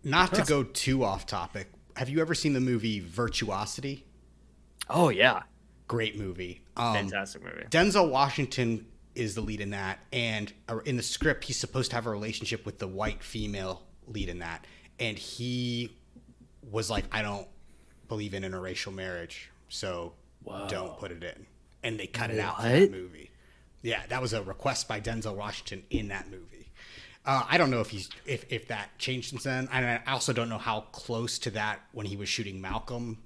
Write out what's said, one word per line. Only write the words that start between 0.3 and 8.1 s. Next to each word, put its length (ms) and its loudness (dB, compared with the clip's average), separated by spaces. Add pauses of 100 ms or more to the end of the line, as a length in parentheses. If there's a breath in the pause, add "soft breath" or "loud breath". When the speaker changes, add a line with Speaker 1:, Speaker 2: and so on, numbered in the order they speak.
Speaker 1:
to 60 6
Speaker 2:
Huh. 60 4
Speaker 1:
go 160 6
too 400 2
off 220 0
topic, 420 -4 (300)
have 100 -2
you 140 2
ever 120 2
seen 200 4
the 80 4
movie 400 2
Virtuosity? 1040 -2 (840)
Speaker 3:
Oh, 200 8
yeah. 340 6 (440)
Speaker 1:
Great 300 0
movie. 440 -6 (160)
Um, 160 2
Speaker 3:
Fantastic 500 -2
movie. 260 -10
Speaker 1:
Denzel 400 8
Washington 760 2 (300)